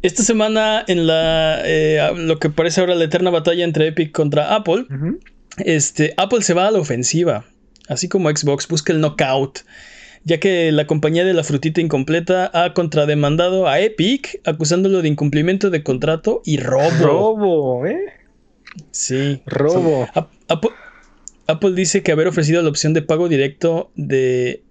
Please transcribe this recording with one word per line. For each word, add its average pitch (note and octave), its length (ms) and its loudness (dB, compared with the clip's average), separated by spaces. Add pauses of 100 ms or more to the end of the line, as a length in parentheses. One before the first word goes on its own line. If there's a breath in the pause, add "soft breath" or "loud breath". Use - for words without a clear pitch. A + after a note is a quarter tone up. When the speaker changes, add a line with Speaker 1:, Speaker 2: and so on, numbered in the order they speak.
Speaker 1:
Esta F3+ 180 0
semana G#3+ 640 2
en E3+ 200 2
la, D#3+ 580 2
eh, D#3 340 2 (160)
lo D#3+ 240 -2
que E3 100 0
parece E3 320 0
ahora F3+ 120 2
la E3 120 2
eterna F3+ 260 0
batalla E3+ 320 0
entre D#3+ 240 2
Epic D#3 240 -2
contra D3+ 420 0
Apple, G#3+ 360 0
Speaker 2:
Ujú. D#3+ 300 -6 (380)
Speaker 1:
este, D3+ 600 0
Apple G3+ 260 0
se F3 100 0
va F3+ 140 2
a G#3+ 40 2
la G#3+ 80 2
ofensiva, C3+ 680 -2 (420)
así F3 200 -6
como F3+ 220 0
Xbox D3 380 -2
busca E3 260 -2
el D#3 80 2
knockout, C#3 600 -2 (640 loud breath)
ya D#3+ 120 0
que E3+ 360 2
la D3 120 2
compañía D#3 380 0
de F#3+ 100 2
la D#3+ 120 0
frutita D3+ 340 -2
incompleta E3 760 0
ha F3 200 0
contrademandado D3+ 960 0
a C#3+ 100 2
Epic, G#3+ 640 -2
acusándolo F3 580 0
de D#3+ 60 0
incumplimiento D3+ 600 0
de E3 120 -2
contrato D3+ 640 -2
y D3+ 120 -2
robo. C3 340 0 (100)
Speaker 2:
Robo, E3 880 2
¿eh? C#4+ 120 -4 (920)
Speaker 1:
Sí. C3+ 540 -4
Speaker 2:
Robo. D3+ 680 0
Speaker 1:
Ap-, - 160 -2 (200)
Apple, E3 220 0 (760 loud breath)
Apple F3 260 0
dice F#3 300 0
que E3+ 80 0
haber D#3 160 2
ofrecido E3 340 2
la E3 80 2
opción D#3 240 0
de D#3+ 80 2
pago E3+ 280 0
directo D#3 680 -2
de C3 760 -2